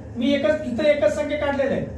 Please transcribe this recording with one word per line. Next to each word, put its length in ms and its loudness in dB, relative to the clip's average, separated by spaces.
मी 180 2
एकच, 320 2
इथं 180 -4
एकच 320 4
संख्या 220 -2
काढलेला 380 0
आहे. 100 -4